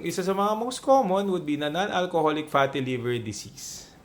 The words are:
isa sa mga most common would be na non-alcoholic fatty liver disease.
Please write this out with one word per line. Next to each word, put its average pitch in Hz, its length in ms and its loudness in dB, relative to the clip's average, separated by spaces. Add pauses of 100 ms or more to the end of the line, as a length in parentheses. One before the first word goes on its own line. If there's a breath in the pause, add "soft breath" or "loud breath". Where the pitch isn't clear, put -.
isa 170 160 -4
sa 185 80 0
mga 202 240 2
most 240 240 -4
common 202 480 4
would 180 160 0
be 147 160 -2
na 151 80 -2
non-alcoholic 170 800 0
fatty 139 320 2
liver 123 400 -2
disease. - 720 -12 (140)